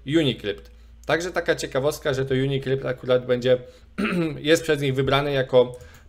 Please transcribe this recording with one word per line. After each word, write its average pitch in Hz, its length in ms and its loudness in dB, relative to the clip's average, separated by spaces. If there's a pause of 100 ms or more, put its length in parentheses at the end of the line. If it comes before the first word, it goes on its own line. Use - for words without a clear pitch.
Unicrypt. 135 640 -2 (360)
Także 170 240 -2
taka 170 240 0
ciekawostka, 143 600 -2
że 131 100 -2
to 135 100 -2
Unicrypt 135 520 -2
akurat 127 400 0
będzie, 123 320 2 (400)
<clears throat> 175 400 -2
jest 160 240 2
przez 156 180 0
nich 139 140 0
wybrany 139 380 0
jako 127 460 2 (300)